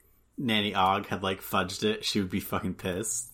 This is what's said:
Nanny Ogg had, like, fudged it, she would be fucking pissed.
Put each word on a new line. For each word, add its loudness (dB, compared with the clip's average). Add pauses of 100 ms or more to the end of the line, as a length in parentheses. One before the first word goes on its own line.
(380)
Nanny 2
Ogg 4
had, -4
like, -2
fudged -2
it, 0
she 2
would 0
be 0
fucking -2
pissed. -4